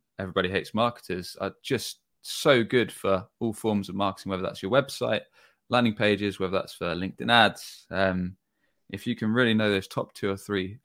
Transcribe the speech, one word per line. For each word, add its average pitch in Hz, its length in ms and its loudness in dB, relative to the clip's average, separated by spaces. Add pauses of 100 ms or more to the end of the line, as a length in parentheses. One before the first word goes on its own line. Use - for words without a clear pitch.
(180)
Everybody 92 320 0
Hates 95 220 -4
Marketers 107 680 -2
are 98 220 -6
just - 380 -4 (220)
so 131 420 4
good 113 260 2
for 98 360 0 (120)
all 113 140 -2
forms 104 380 0
of 92 40 -8
marketing, 98 360 -4
whether 92 120 -2
that's - 200 -6
your 95 100 -4
website, 120 500 0 (460)
landing 117 260 2
pages, 104 460 2
whether 92 120 -2
that's - 220 -2
for 85 200 -4
LinkedIn 92 360 -4
ads. - 600 2
Um, 92 460 0 (520)
if - 180 -10
you 120 80 -2
can 110 160 -2
really 117 240 4
know 107 160 4
those 98 160 0
top - 280 -6
two 101 160 -4
or 98 60 -2
three 98 480 -4